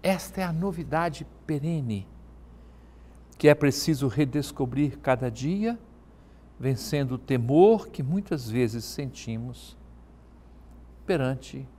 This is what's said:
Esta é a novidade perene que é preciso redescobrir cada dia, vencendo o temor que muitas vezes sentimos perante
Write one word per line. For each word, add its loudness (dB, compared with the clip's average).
Esta -2
é 0
a -2
novidade -2
perene -2
que 4
é 10
preciso 2
redescobrir -2
cada 0
dia, -2
vencendo 0
o -4
temor 6
que -8
muitas -2
vezes 0
sentimos -10
perante -2